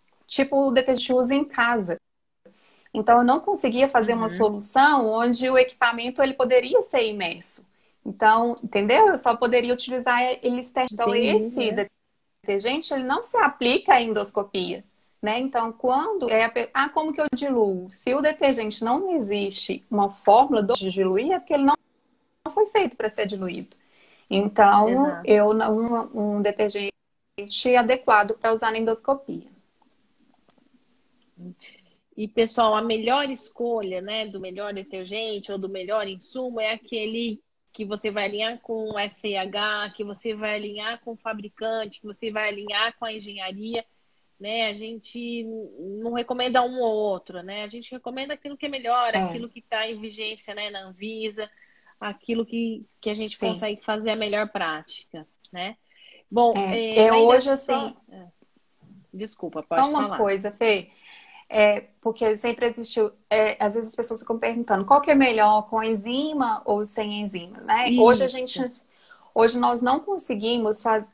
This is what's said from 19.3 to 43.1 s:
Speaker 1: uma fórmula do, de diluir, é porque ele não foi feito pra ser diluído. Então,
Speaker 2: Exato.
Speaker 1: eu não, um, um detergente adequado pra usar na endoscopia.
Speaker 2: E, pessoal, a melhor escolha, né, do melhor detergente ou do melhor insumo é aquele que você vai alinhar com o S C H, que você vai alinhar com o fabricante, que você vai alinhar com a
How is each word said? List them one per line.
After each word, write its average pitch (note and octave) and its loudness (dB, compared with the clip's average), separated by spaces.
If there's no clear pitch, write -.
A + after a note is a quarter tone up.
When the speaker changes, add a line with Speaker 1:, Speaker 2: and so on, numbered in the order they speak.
Speaker 1:
uma G3+ 2
fórmula A3+ 6
do, G3+ 0
de F#3+ -2
diluir, F#3+ 0
é F#4 0
porque F4+ -6
ele C#4 4
não D4 6
foi G#4+ 2
feito F#4+ 0
pra G#3+ -4
ser G#3+ -2
diluído. F#3+ -8
Então, G3+ 6
Speaker 2:
Exato. B3 2
Speaker 1:
eu G#3 6
não, A3 2
um, A3+ -2
um G3+ 0
detergente G3+ -2
adequado A3+ 4
pra A3+ -2
usar A3+ 0
na A3 -2
endoscopia. A3+ -4
Speaker 2:
E, G#3+ -6
pessoal, A3+ 2
a A3 0
melhor A#3 0
escolha, A3 -6
né, G#3+ -6
do G3 -12
melhor F#3+ -10
detergente G3 -10
ou G3 -6
do F#3+ -8
melhor G3 -6
insumo A#3 -10
é A3 -2
aquele A3 -6
que A3 -12
você G#3 -6
vai G3+ -4
alinhar G#3+ -6
com A3 -8
o G#3+ -6
S G3+ -8
C G#3 -6
H, G#3 -4
que - -12
você G#3 -8
vai G#3+ -6
alinhar G#3 -10
com A#3 -12
o A3+ -14
fabricante, A3 -8
que - -20
você G#3 -10
vai G#3+ -4
alinhar G#3 -4
com - -10
a A3+ -8